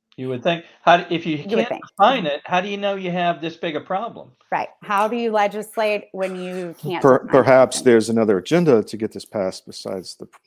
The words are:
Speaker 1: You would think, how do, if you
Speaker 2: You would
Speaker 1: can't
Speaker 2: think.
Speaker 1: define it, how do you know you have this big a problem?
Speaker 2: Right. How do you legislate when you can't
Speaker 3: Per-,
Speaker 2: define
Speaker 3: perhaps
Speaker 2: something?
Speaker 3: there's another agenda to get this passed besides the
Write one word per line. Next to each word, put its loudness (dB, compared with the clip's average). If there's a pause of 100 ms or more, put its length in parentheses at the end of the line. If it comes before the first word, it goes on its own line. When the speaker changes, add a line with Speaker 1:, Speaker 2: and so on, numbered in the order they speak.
(180)
Speaker 1:
You -8
would -8
think, -2 (180)
how 6
do, -8
if -4
you -4
Speaker 2:
You -8
would -14
Speaker 1:
can't -2
Speaker 2:
think. -10
Speaker 1:
define 2
it, -4
how -2
do -8
you -6
know -4
you -6
have -2
this -8
big -6
a -6
problem? -8 (180)
Speaker 2:
Right. -4 (120)
How -2
do -4
you -4
legislate -2
when -6
you -10
can't -8
Speaker 3:
Per-, 6
Speaker 2:
define -10
Speaker 3:
perhaps 6
Speaker 2:
something? 4
Speaker 3:
there's 6
another 2
agenda 2
to -10
get -6
this -14
passed -6
besides -12
the -20 (200)